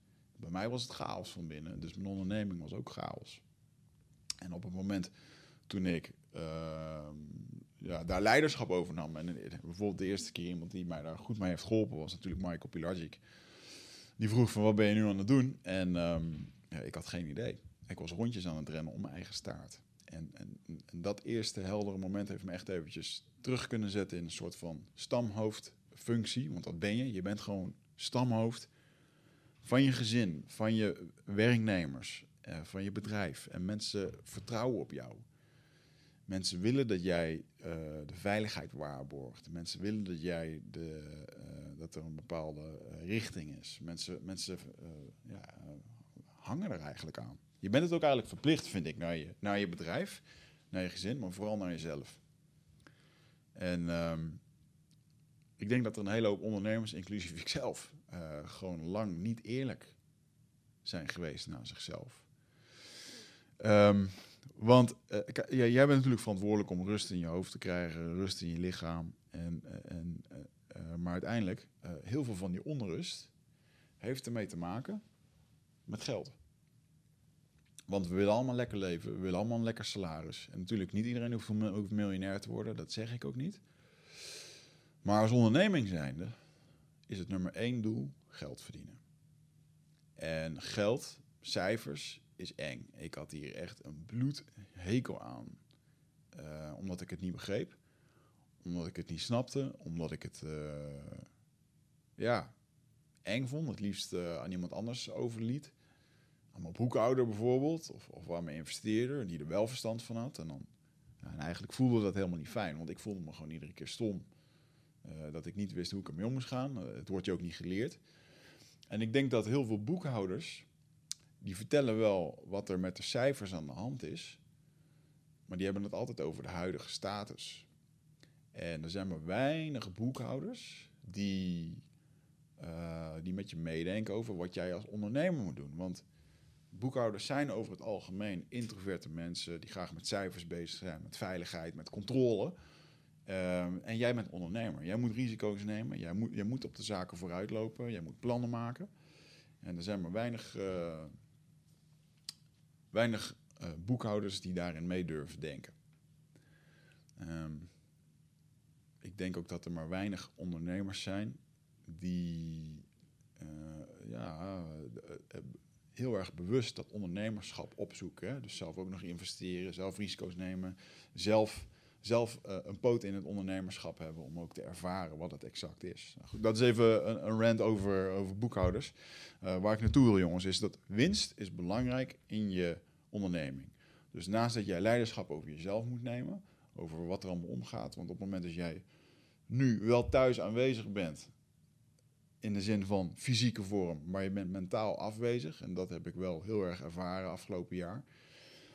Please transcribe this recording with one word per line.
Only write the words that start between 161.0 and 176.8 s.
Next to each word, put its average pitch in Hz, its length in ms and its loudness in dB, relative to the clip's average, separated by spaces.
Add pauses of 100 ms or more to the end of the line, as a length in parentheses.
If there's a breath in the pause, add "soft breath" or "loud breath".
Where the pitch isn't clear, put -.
zijn 104 340 -4 (480)
die, 82 1000 -4 (540)
eh, 80 80 -14 (640)
ja, 85 540 -6 (400)
eh, 85 100 -12 (140)
eh, - 120 -14 (580)
heel 120 160 0
erg 92 200 -2
bewust 107 420 0
dat - 160 -12
ondernemerschap 104 840 -6
opzoeken, - 520 -8
hè. 135 120 -6
Dus 117 160 -12
zelf 80 200 -8
ook 92 120 -6
nog 92 140 -8
investeren, 90 720 -6
zelf 92 220 -4
risico's 92 400 -6
nemen, 92 400 -4 (380 loud breath)
zelf, 110 520 4 (340 soft breath)
zelf, 113 420 2
eh, 98 200 -6
een 98 160 -10
poot 120 260 4
in 98 100 -4
het 98 100 -6
ondernemerschap 95 720 -4
hebben 80 240 -10
om 78 180 -10
ook 82 140 -10
te - 80 -10
ervaren 87 560 -4
wat 85 120 -6
het 73 140 -12
exact - 400 -10
is. - 320 -10
Nou - 120 -18
goed, 110 140 -8
dat 110 140 8
is 117 60 6
even 113 460 10